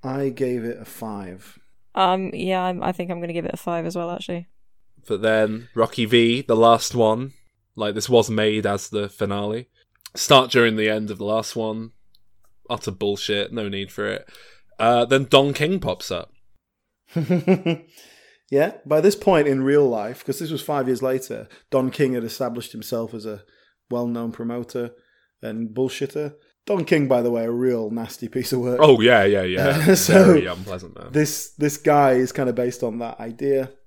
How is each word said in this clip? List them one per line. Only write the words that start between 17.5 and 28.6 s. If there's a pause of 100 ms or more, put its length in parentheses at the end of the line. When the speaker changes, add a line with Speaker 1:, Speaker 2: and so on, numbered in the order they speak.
Speaker 1:
Yeah, (120)
by
this
point
in
real
life,
'cause
this
was
five
years
later, (220)
Don
King
had
established
himself
as
a (480)
well-known
promoter (500)
and
bullshitter. (320)
Don
King,
by
the
way,
a
real
nasty
piece
of